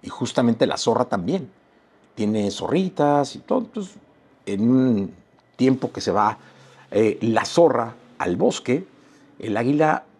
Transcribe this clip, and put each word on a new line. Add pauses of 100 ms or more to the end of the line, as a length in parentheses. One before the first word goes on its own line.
y
justamente
la
zorra
también. (640)
Tiene
zorritas
y
todo.
Entonces, (540)
en
un (420)
tiempo
que
se
va, (500)
eh,
la
zorra (220)
al
bosque, (520)
el
águila (140)